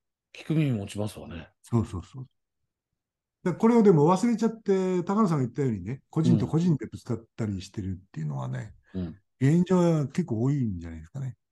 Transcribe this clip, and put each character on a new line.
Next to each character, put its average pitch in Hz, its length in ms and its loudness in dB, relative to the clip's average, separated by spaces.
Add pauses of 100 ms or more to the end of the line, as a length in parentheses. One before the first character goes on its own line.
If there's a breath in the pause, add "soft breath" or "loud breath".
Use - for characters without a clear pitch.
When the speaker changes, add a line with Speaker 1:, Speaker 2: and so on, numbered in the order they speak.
(340)
Speaker 1:
聞 - 120 -20
く 160 80 -2
耳 151 180 2
持 101 140 -4
ち - 120 -10
ま 104 100 -4
す - 100 -16
わ - 100 -14
ね。 80 200 -14 (140)
Speaker 2:
そ 117 180 0
う 104 60 0
そ 92 120 -10
う 85 60 -10
そ - 160 -18
う。 127 60 -16 (1160)
だ 180 60 -2
か 165 40 -2
ら - 0 -
こ - 140 2
れ 240 80 6
を 226 60 8
で 202 100 8
も 151 180 6
忘 185 160 2
れ 233 100 2
ち 226 80 0
ゃ 226 40 4
っ - 20 -4
て、 185 520 0
高 196 200 0
野 208 60 2
さ 165 60 0
ん 151 40 0
が 131 60 0
言 110 60 -4
っ - 20 -14
た 147 100 -4
よ 135 60 0
う - 40 0
に 95 120 -6
ね、 123 160 -8 (100)
個 - 120 -2
人 120 160 4
と 110 80 -2
個 151 120 0
人 170 180 2
で 113 100 -8
ぶ - 100 -12
つ - 80 -18
か 120 100 -6
っ - 100 -8 (120)
た 113 100 -4
り 98 140 -4
し 90 100 -14
て - 120 -10
る 95 180 -6
っ - 120 -20
て - 80 -12
い - 20 -8
う 76 40 -6
の 71 120 -6
は 65 100 -8
ね、 64 240 -10 (220 loud breath)
Speaker 1:
う - 40 -8
ん。 - 40 -4
う - 40 -6
ん。 80 100 -12 (240)
Speaker 2:
現 165 260 4
状 185 120 2
は 165 280 2
結 165 200 -4
構 113 160 -4
多 131 80 2
い 143 140 0
ん 101 140 -4
じ 85 80 -10
ゃ 82 40 -12
な 82 60 -12
い 80 40 -14
で 80 60 -18
す - 40 -20
か 135 100 -12
ね。 131 160 -10 (160)